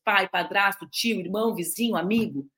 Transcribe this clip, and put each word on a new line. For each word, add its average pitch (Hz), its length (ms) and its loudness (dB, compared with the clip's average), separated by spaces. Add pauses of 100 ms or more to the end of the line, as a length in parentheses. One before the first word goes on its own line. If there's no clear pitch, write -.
pai, 196 240 4
padrasto, 196 640 0
tio, 226 300 0
irmão, 202 360 0
vizinho, 202 400 -2
amigo. 175 640 0